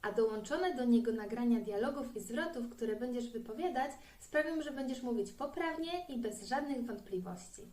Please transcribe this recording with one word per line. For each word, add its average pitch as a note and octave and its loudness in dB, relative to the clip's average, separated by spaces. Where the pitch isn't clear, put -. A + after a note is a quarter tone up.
A G#3+ -2
dołączone A#3 2
do B3 2
niego A#3 8
nagrania A3+ 2
dialogów A#3 0
i G#3+ -4
zwrotów, A#3+ -2
które A3+ -2
będziesz A#3+ -2
wypowiadać, C4 -2
sprawią, D#4 2
że D4 -4
będziesz C4 -2
mówić A3+ 0
poprawnie E4 -2
i C4+ -4
bez A3 -4
żadnych C4+ 0
wątpliwości. F#3 -6